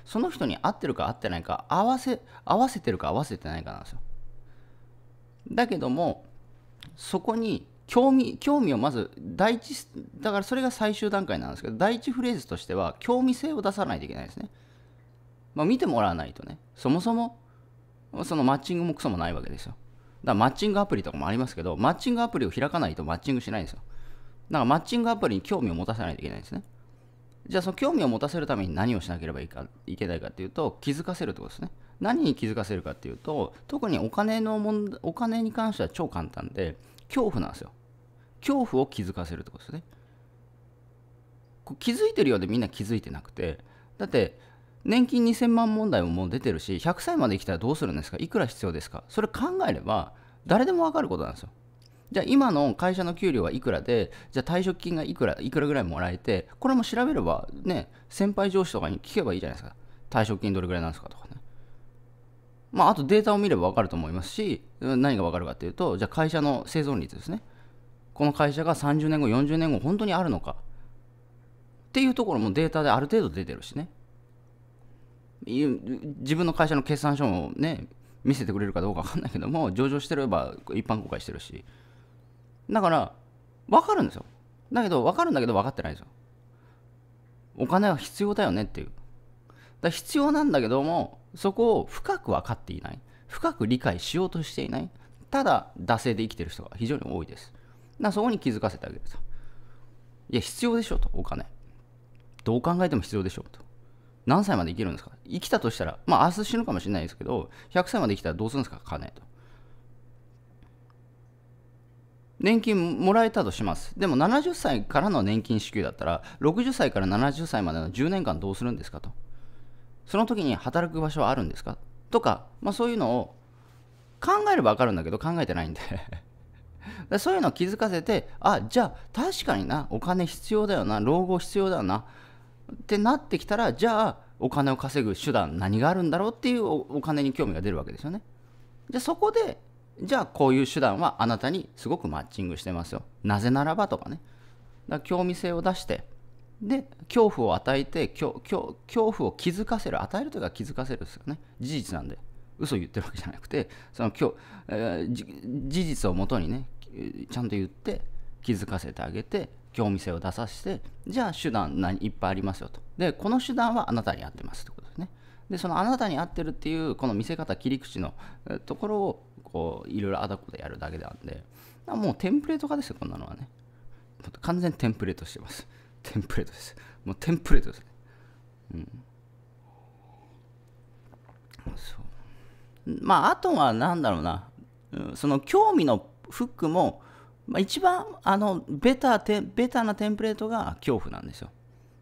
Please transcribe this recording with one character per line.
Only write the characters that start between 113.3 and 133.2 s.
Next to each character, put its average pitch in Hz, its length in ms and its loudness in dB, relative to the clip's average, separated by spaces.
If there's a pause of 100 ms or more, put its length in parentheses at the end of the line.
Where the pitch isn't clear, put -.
た 208 100 2
と 101 80 0
し 110 140 -2
ま 90 100 0
す。 - 240 -8
で 190 80 2
も、 160 80 4
七 202 280 6
十 349 120 0
歳 131 300 0
か - 160 2
ら 196 100 2
の 131 140 2
年 107 180 2
金 110 160 0
支 - 140 -6
給 104 100 0
だ 71 80 0
っ - 40 -10
た - 100 -6
ら、 82 180 0 (160)
六 165 240 4
十 262 100 0
歳 156 200 2
か 101 80 0
ら 95 60 2
七 113 260 4
十 160 140 -4
歳 110 160 0
ま 82 100 0
で 82 80 -2
の 82 100 -4
十 123 180 0
年 190 140 0
間 82 160 0
ど 98 120 -4
う 98 40 -2
す - 80 -8
る 123 80 -2
ん 117 60 -4
で - 80 -10
す - 80 -14
か - 80 -10
と。 - 100 -8 (960)
そ 190 120 0
の 226 60 6
時 214 200 0
に 131 100 2
働 170 380 0
く 160 80 -4
場 156 100 0
所 156 120 0
は 110 80 4
あ 135 40 4
る 131 80 -2
ん 82 60 -2
で - 80 -8
す - 80 -10
か - 120 -8 (340)
と - 100 4
か、 - 260 2 (140)
ま - 100 -2
あ、 - 20 -2
そ 233 140 0
う 240 40 2
い 240 40 -2
う - 20 -2
の 123 220 2
を - 180 -6 (840)
考 415 320 2
え 370 40 6
れ - 60 4
ば 110 100 8
分 110 60 2
か 131 80 6
る 113 60 2
ん 95 40 0
だ 82 80 -2
け 80 60 -4
ど、 104 80 -4
考 170 240 -2
え - 40 0
て - 80 -2
な 82 100 -2
い 80 40 -6
ん 78 60 -8
で。 - 80 -14
<laughs> - 80 -8
だ - 60 -4
か - 80 -8 (1080)
ら 294 80 2
そ 359 140 2
う - 20 4
い 381 40 2
う - 20 2
の 214 80 4
を - 40 0
気 - 120 0
づ 190 120 -2
か 220 140 0
せ 175 120 -2
て、 196 260 0 (120)
あ、 170 220 4
じ 240 180 2
ゃ 226 40 6
あ - 120 -4 (160)
確 339 320 -2
か - 120 2
に 98 100 0
な、 143 240 -2
お 110 100 -2
金 180 240 0
必 - 300 -4
要 214 120 4
だ 202 80 2
よ 123 100 2
な、 104 160 2
老 156 240 4
後 180 140 2
必 - 200 -2
要 196 100 2
だ 180 80 0
よ 120 60 -2
な 98 240 0 (680)
っ - 40 -12 (100)
て 208 100 2
な 220 200 6
っ 302 100 -6